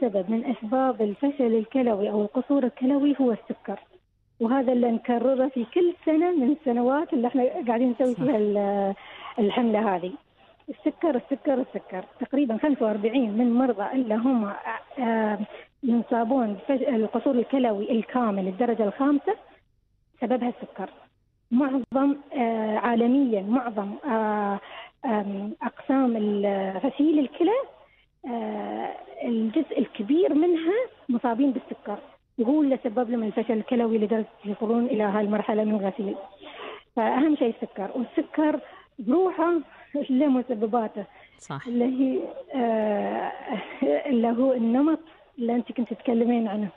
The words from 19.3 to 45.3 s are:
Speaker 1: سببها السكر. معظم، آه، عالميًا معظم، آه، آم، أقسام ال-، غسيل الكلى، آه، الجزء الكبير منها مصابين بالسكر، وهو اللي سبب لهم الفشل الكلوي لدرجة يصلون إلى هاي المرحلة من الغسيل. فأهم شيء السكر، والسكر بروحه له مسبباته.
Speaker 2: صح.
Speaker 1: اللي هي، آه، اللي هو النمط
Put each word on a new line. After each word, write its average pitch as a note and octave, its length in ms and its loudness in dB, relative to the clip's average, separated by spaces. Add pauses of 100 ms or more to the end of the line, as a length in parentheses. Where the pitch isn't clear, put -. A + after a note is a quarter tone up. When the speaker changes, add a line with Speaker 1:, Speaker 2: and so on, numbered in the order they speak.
Speaker 1:
سببها A#3+ 280 0
السكر. - 400 -10 (600)
معظم، C4+ 640 2 (180)
آه، A3+ 440 0
عالميًا A#3+ 640 2
معظم، G#3 520 -2 (120)
آه، G#3+ 540 -2 (460)
آم، G#3 560 -4
أقسام C4 560 0
ال-، G3 600 -2
غسيل D4+ 420 2
الكلى، F4 400 0 (680)
آه، G#3+ 640 -6 (340)
الجزء A3+ 540 -2
الكبير C#4 540 2
منها E4 400 4 (360)
مصابين A#3+ 420 2
بالسكر، - 460 -8 (400)
وهو C4+ 240 2
اللي C4+ 220 2
سبب A#3 260 -2
لهم A#3 140 -2
الفشل A3 300 -2
الكلوي A3+ 440 0
لدرجة G#3+ 280 0 (200)
يصلون A3+ 400 0
إلى G#3+ 180 0
هاي G#3 200 2
المرحلة G#3 400 0
من G#3+ 120 0
الغسيل. G3 400 -4 (800)
فأهم C4+ 400 2
شيء A#3+ 260 0
السكر، G3+ 340 -8
والسكر D4+ 640 -2 (400)
بروحه E4+ 540 2 (560)
له C#4 180 4
مسبباته. A3+ 800 -2 (340)
Speaker 2:
صح. - 280 -12
Speaker 1:
اللي A#3+ 180 0
هي، C4 340 0 (360)
آه، G#3+ 760 -2 (520)
اللي C4+ 440 2
هو B3 260 2
النمط B3+ 460 2 (400)